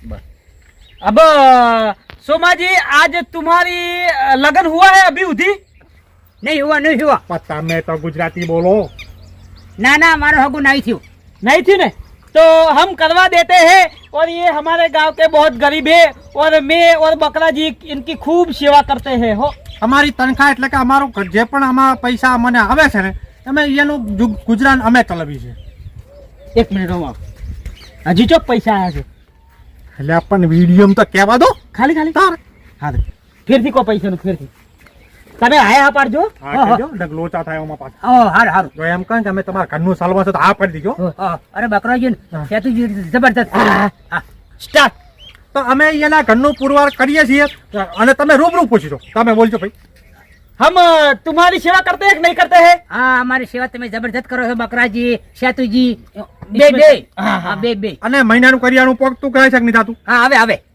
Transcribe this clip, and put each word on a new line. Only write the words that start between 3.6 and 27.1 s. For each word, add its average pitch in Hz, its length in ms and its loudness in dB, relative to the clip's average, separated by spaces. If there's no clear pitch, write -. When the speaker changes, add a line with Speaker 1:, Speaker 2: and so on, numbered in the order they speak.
Speaker 2:
अ, 311 300 0
लगन 294 320 2
हुआ 339 240 4
है 381 200 6
अभी 320 120 -6
उधी? 359 300 -2
Speaker 3:
નહીં 285 180 -2
હુઆ, 302 160 0
નહીં 294 260 0
હુઆ. 277 120 2
Speaker 1:
પણ 170 80 -8
તમે 160 440 -6
તો 160 160 -8
ગુજરાતી 165 500 -8
બોલો. 175 440 0
Speaker 3:
ના, 254 180 2
ના, 320 200 2
મારું 294 280 0
હગું 285 180 -4
નહીં 277 200 0
થયું. - 200 -6
Speaker 2:
નહીં 294 180 2
થયું 381 160 2
ને? 330 140 0
તો 320 360 6
હમ 330 240 0
કરવા 339 340 2
દેતે 349 260 2
હૈ. 359 320 6
और 320 140 0
ये 339 220 -2
हमारे 320 380 -2
गांव 311 220 0
के 320 180 0
बहुत 311 240 2
गरीब 285 360 -2
है 330 240 6
और 311 240 2
मैं 330 340 2
और 320 200 2
बकरा 311 360 -2
जी 302 340 -6
इनकी 294 300 -12
खूब 339 360 -2
सेवा 285 320 2
करते 277 280 -6
हैं, 233 240 -2
हो. 269 200 -4
Speaker 1:
અમારી 277 280 0
તનખા 262 400 0
એટલે 269 180 -4
કે 277 80 -6
અમારું 269 340 0
ઘર, 202 140 -8
જે 190 200 -2
પણ 277 200 -2
આમાં 262 320 2
પૈસા 254 380 -2
અમને 240 240 0
આવે 220 300 2
છે 208 140 -2
ને, 190 120 -6
અમે 277 160 -2
એનું 277 560 -2
જુ-, 220 280 -2
ગુજરાન 262 340 0
અમે 233 220 2
ચલાવીએ 160 360 -8
છીએ. 120 160 -16
Speaker 2:
એક 226 160 0
મિનિટ, 185 180 -4
હું 175 180 -6
આવું. 113 80 -14